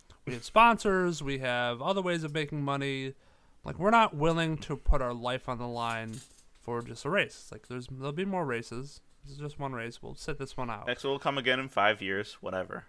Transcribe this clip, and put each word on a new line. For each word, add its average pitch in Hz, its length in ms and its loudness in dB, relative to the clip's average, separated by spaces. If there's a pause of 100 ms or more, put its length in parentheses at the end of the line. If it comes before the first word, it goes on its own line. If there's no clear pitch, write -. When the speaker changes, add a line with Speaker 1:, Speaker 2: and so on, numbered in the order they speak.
(260)
Speaker 1:
we 131 80 -4
have 120 100 -8
sponsors, 190 800 6
we 139 160 -2
have 123 420 0
other 190 220 0
ways 175 200 0
of 156 120 -4
making 151 280 -2
money. 139 520 -2 (500)
Like, - 140 -8
we're 190 120 2
not 226 240 6
willing 160 440 2
to 147 180 -6
put 143 260 6
our 123 120 -2
life 123 340 -4
on 123 100 -4
the 120 80 -6
line 117 540 -4 (420)
for 117 200 -4
just 117 240 -12
a 143 40 -2
race. 175 320 0
It's - 100 -20
like, 110 160 -16
there's, 123 220 -8
there'll 135 220 -6
be 170 140 -4
more 185 180 -2
races. 123 560 -6 (240)
This 139 80 -16
is 139 80 -14
just 147 180 -10
one 139 140 -6
race. 117 300 -8
We'll 127 120 -12
sit 147 240 -6
this 135 180 -8
one 123 140 -2
out." 107 160 -6
Speaker 2:
Next 123 160 -2
will 139 160 0
come 139 200 -2
again 127 200 2
in 131 120 -6
five 101 320 4
years, 98 400 -2
whatever. 92 460 -6